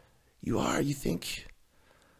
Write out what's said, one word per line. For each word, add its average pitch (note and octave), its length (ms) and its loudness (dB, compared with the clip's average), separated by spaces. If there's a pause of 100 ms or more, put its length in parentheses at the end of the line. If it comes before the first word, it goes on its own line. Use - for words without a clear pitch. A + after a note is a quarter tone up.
(420)
You A2 180 0
are. - 200 2
You C#3+ 140 2
think - 540 -2 (720)